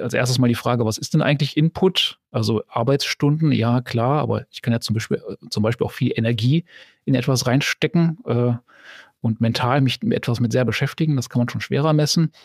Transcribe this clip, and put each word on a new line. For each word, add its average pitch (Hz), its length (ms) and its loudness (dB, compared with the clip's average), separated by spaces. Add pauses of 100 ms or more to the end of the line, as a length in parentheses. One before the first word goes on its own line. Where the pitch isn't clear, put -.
als 120 140 -4
erstes 123 240 0
mal 123 80 4
die 117 80 2
Frage, 120 300 0
was 110 140 -2
ist - 160 -4
denn 151 80 2
eigentlich 143 340 0
Input? 165 640 0 (100)
Also 110 380 0
Arbeitsstunden, 147 840 0
ja 120 300 2
klar, 123 400 0
aber 113 320 -4
ich - 100 -18
kann 120 100 0
ja 117 60 2
zum - 160 -4
Beispiel, 110 220 -2
äh, - 340 -14
zum 104 140 -2
Beispiel 113 200 0
auch - 60 -2
viel - 240 -2
Energie 120 500 2 (400)
in 135 120 2
etwas 123 300 0
reinstecken, 156 800 0
äh, 120 280 0 (680)
und 113 200 -2
mental 120 400 0
mich 131 220 0
mit - 140 0
etwas 120 220 -2
mit 117 140 0
sehr 127 120 2
beschäftigen. 143 520 -2
Das 123 120 -4
kann 123 120 -2
man 120 80 0
schon 107 120 -8
schwerer 143 320 0
messen. 151 380 2 (140)